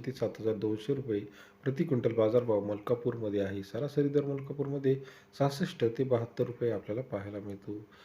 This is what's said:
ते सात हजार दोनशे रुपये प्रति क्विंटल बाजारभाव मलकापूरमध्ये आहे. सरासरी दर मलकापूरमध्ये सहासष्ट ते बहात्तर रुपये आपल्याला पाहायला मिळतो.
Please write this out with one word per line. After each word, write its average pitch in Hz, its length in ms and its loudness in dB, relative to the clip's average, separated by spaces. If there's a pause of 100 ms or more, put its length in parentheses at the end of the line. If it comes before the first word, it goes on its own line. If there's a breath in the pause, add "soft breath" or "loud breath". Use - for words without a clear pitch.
ते 127 60 -2
सात - 280 -2
हजार 110 140 0
दोनशे 107 400 -2
रुपये 113 260 -2 (440 loud breath)
प्रति 135 200 0
क्विंटल 123 280 2
बाजारभाव 113 480 4
मलकापूरमध्ये 104 800 0
आहे. 98 220 -2
सरासरी 143 460 0
दर 143 160 2
मलकापूरमध्ये 139 760 0 (380 loud breath)
सहासष्ट 139 460 0 (140)
ते 135 60 2
बहात्तर 120 400 0
रुपये 120 260 -2
आपल्याला 104 320 -4
पाहायला 101 360 -8
मिळतो. 104 480 -10 (180 soft breath)